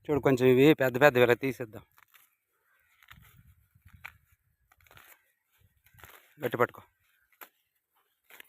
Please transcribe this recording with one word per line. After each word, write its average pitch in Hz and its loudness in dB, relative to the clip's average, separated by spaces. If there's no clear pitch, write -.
చూడు, 143 -4
కొంచెం 127 0
ఇవి 131 4
పెద్ద 123 -4
పెద్దవి 127 4
ఇలా 117 2
తీసేద్దాం. 117 -8
గట్టి 120 -8
పట్టుకో. - -4